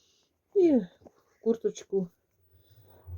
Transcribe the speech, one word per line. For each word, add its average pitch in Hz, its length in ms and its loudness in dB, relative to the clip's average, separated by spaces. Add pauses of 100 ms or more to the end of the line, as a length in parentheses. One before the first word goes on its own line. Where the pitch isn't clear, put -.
(540)
І 330 260 4 (600)
курточку 196 680 -4 (1080)